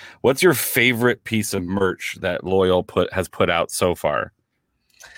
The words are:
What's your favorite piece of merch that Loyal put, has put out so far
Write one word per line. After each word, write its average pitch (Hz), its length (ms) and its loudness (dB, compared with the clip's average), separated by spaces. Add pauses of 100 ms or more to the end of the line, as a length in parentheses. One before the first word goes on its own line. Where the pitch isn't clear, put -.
(200)
What's 135 240 2
your 175 100 6
favorite 120 680 0
piece 107 300 -2
of 95 100 -4
merch 92 560 -4
that 90 240 -4
Loyal 92 400 2
put, - 300 -2
has 92 160 -4
put - 200 0
out 85 220 0
so 90 240 0
far 73 380 -4 (840)